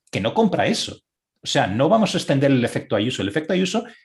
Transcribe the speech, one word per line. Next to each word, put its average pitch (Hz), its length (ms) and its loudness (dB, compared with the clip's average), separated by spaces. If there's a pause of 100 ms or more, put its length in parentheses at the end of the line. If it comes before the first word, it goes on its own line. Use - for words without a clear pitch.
que 110 120 -2
no 113 120 0
compra 175 340 2
eso. - 340 -4 (420)
O - 40 -18
sea, 139 200 2
no 120 220 0
vamos 214 240 2
a 180 60 0
extender 139 320 2
el 127 120 4
efecto - 320 -4
Ayuso. 104 280 -2
El 95 40 -2
efecto 156 260 -4
Ayuso 190 300 0 (220)